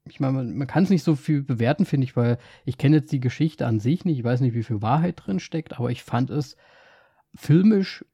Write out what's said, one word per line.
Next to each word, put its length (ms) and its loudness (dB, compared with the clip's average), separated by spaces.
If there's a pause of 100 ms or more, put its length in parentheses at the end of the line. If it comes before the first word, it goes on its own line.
ich 120 -20
meine, 120 0
man, 240 -4
man 100 -4
kann's 220 0
nicht 140 2
so 120 2
viel 280 -2
bewerten, 420 0
finde 200 0
ich, 120 -6
weil 220 2 (260)
ich 140 -8
kenne 180 4
jetzt 160 0
die 80 0
Geschichte 460 -2
an 140 0
sich 240 -2
nicht. 140 0
Ich 60 -8
weiß 160 2
nicht, 140 2
wie 80 -2
viel 180 -4
Wahrheit 360 0 (100)
drin 140 -2
steckt, 380 -10
aber 120 -2
ich 120 -6
fand 280 -2
es 260 -6 (800)
filmisch 800 2